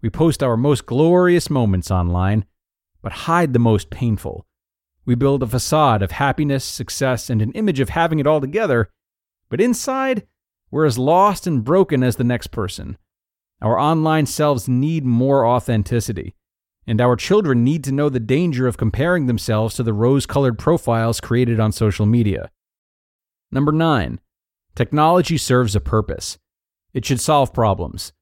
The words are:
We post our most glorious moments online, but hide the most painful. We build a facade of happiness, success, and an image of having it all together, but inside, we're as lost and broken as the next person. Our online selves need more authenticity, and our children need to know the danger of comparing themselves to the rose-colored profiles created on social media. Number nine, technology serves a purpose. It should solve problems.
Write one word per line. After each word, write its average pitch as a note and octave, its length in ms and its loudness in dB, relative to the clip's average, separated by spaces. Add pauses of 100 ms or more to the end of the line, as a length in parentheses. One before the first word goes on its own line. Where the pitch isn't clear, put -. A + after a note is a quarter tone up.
We A2+ 100 -4
post D#3 320 0
our A#2+ 140 0
most C3+ 280 0
glorious F3 640 2
moments G#2+ 400 0
online, F#2 560 0 (560)
but - 220 -12
hide E3 300 0
the A#2+ 60 2
most A2+ 300 2
painful. - 560 -6 (580)
We B2 120 0
build C#3 260 2
a B2+ 60 -4
facade B2 560 0
of F#2+ 80 -4
happiness, C#3 520 -2
success, - 640 -6
and A2+ 140 0
an G#2+ 120 -2
image G3+ 260 -2
of B2+ 100 0
having E3 300 0
it C#3 80 0
all D3+ 140 2
together, C#3 500 0 (580)
but C#3+ 120 -2
inside, C4 680 -2 (460)
we're D3+ 120 2
as B2 120 2
lost F3 500 2
and C3+ 180 0
broken D#3+ 360 2
as B2+ 140 2
the - 80 -2
next A#2+ 240 -2
person. - 500 -8 (640)
Our A2 160 0
online D#3 480 2
selves C#3+ 440 -2
need C#3+ 340 0
more B2+ 420 2
authenticity, A#2 880 -2 (540)
and A2+ 140 0
our B2 160 2
children D#3+ 440 2
need C#3 220 0
to C#3 80 -4
know C#3+ 160 0
the B2+ 140 -2
danger C3 460 0
of A#2 100 -2
comparing D3 480 0
themselves A2 500 -2
to - 80 -4
the A2+ 80 0
rose-colored B2+ 680 2
profiles A#2 640 0
created A#2 400 0
on A2 140 2
social G#2 320 0
media. G#2+ 460 2 (1000)
Number C#3+ 220 0
nine, C#3+ 480 0 (520)
technology D#3 640 2
serves B2 380 2
a G2+ 60 2
purpose. - 560 -4 (560)
It A#2+ 100 -4
should B2+ 160 -2
solve C#3+ 340 2
problems. G2 680 -2